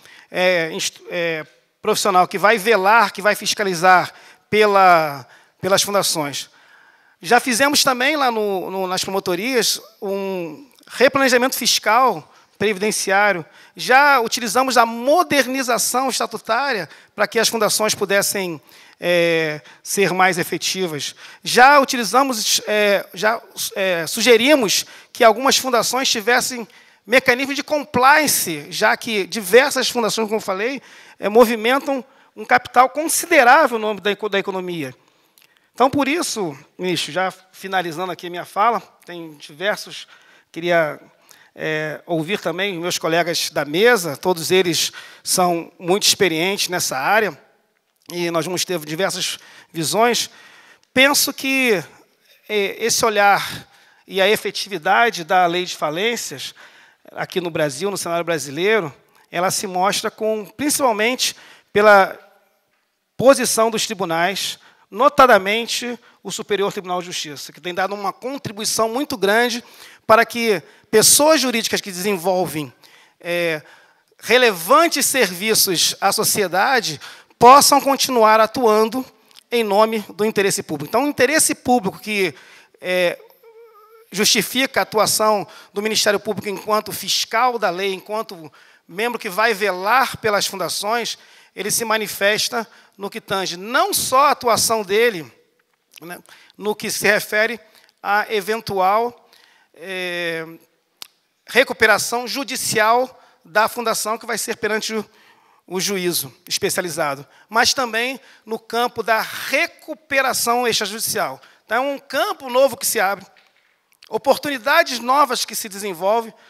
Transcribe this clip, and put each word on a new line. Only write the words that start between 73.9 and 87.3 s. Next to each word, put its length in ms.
relevantes 880
serviços 960
à 100
sociedade 880
possam 420
continuar 600
atuando 640
em 120
nome 460
do 160
interesse 380
público. 260
Então, 160
o 40
interesse 460
público 440
que, 360
é, 380
justifica 680
a 40
atuação 640
do 120
Ministério 360
Público 300
enquanto 440
fiscal 640